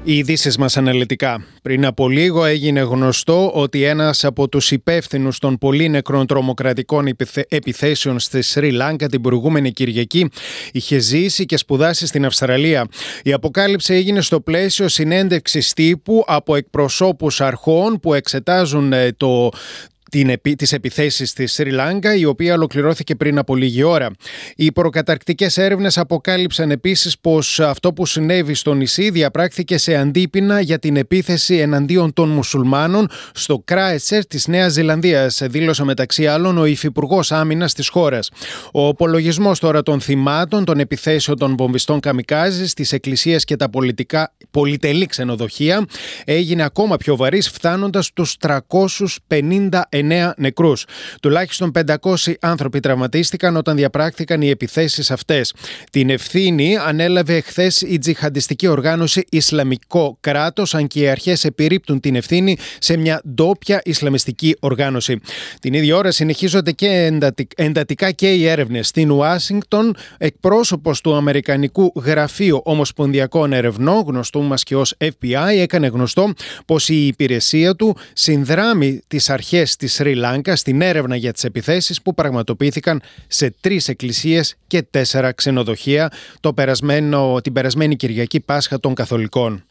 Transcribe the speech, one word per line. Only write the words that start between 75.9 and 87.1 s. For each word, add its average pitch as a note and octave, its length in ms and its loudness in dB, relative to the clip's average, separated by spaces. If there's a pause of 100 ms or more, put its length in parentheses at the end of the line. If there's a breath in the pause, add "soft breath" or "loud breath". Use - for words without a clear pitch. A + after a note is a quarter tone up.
πως D#3+ 240 0
η D#3 180 2
υπηρεσία C#3+ 680 0
του G#3+ 200 2 (180 loud breath)
συνδράμει D3+ 920 0
τις - 220 -2
αρχές C#3+ 460 0
της C3+ 160 -6
Σρι C#3+ 220 0
Λάνκα C3 420 0
στην C#3 260 0
έρευνα D#3 340 0
για A#2 180 -4
τις - 100 -6
επιθέσεις B2+ 580 -2
που F3+ 120 -2
πραγματοποιήθηκαν C3+ 880 -2 (260 loud breath)
σε - 340 -2
τρεις F#3 260 0
εκκλησίες C#3 680 -2 (120)
και F3 140 0
τέσσερα C3 500 0
ξενοδοχεία C3+ 800 0 (280 loud breath)
το D3 140 0
περασμένο, C#3 880 0